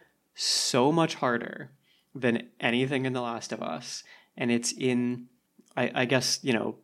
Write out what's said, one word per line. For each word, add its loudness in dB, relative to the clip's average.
so 2
much 2
harder -2
than 0
anything 0
in -2
The -2
Last -6
of -6
Us. -8
And 0
it's 0
in, -2
I, 0
I 2
guess, 2
you 0
know, 0